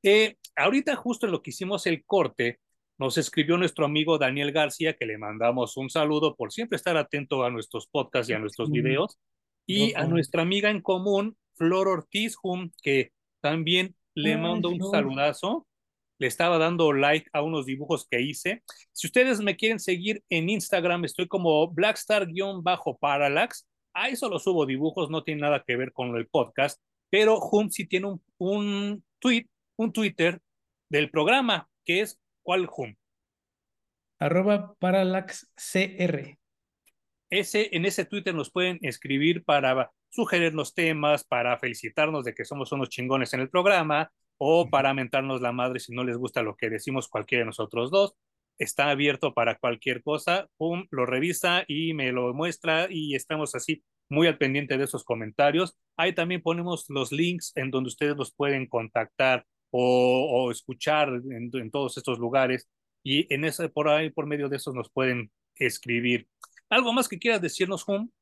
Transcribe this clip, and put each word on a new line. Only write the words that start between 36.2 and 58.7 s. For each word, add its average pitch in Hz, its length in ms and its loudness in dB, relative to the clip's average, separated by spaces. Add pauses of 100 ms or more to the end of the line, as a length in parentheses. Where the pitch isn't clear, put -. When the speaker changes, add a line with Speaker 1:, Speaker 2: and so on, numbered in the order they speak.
Speaker 1:
Ese, 208 460 0
en 175 100 0
ese 190 200 0
Twitter 190 280 -4
nos 151 180 -4
pueden 180 320 0
escribir 147 600 0
para 131 480 2 (180)
sugerirnos 165 640 0
temas, 151 520 2
para 123 340 0
felicitarnos 131 640 -2
de 117 100 -6
que 113 120 -10
somos 139 260 -8
unos 135 160 -4
chingones 127 460 -2
en 131 80 -2
el 131 80 -4
programa, 170 600 2 (280)
o 160 260 4
Speaker 2:
Ujú. 135 60 -4
Speaker 1:
para 135 240 4
mentarnos 135 480 -2
la 120 120 -2
madre 127 260 -2
si 120 140 -14
no 123 100 -4
les 120 140 -4
gusta 123 260 -4
lo 110 140 -4
que 110 120 -4
decimos 123 380 -6
cualquiera 117 360 -2
de 110 40 -2
nosotros 117 420 -4
dos. 196 260 2 (420)
Está - 320 0
abierto 143 440 2
para 113 240 2
cualquier 123 460 -4
cosa. 170 440 -2 (100)
Pum, 175 340 -4
lo 131 140 0
revisa 175 600 0
y 160 260 -4
me 135 180 -2
lo 123 220 -2
muestra 165 560 0
y 156 260 -4
estamos 156 400 -4
así 151 280 -4 (260)
muy 156 180 4
al 156 100 2
pendiente 135 400 0
de 139 80 2
esos - 180 -8
comentarios. 143 760 0 (200)
Ahí 175 160 0
también 175 280 -2
ponemos 170 480 -4
los 139 220 -2
links 165 440 -2
en 135 160 -4
donde 131 160 -2
ustedes 147 300 -2
nos 135 160 -6
pueden 139 340 -2
contactar 123 800 0 (260)